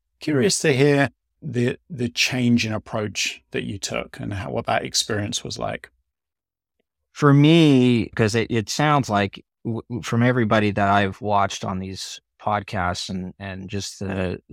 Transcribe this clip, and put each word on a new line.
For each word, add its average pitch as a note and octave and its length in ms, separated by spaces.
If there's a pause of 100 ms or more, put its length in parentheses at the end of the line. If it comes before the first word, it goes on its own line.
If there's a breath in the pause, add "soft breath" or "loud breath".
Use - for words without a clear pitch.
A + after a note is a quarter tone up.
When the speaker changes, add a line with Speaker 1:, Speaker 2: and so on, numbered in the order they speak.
(200)
Speaker 1:
Curious - 400
to D#3 140
hear C#3 360 (320)
the, B2 360 (120)
the B2 200
change A#2+ 560
in A2 80
approach - 680 (100)
that B2 120
you A#2 140
took - 420
and A2+ 140
how, G2+ 180
what A#2 140
that A#2 180
experience A2 600
was A2+ 140
like. A2 320 (1200)
Speaker 2:
For C#3+ 200
me, C#3+ 840
'cause G#2+ 200
it, A2+ 160
it A2+ 180
sounds D3 400
like G2+ 340 (200)
w-, A2+ 180 (220)
from A#2 180
everybody A2 500
that G2 180
I've G2+ 320
watched G2+ 420
on G2 160
these F#2+ 400 (220)
podcasts G2+ 680
and, F#2 300
and F#2+ 300
just G2 300
the, F#2+ 400 (140)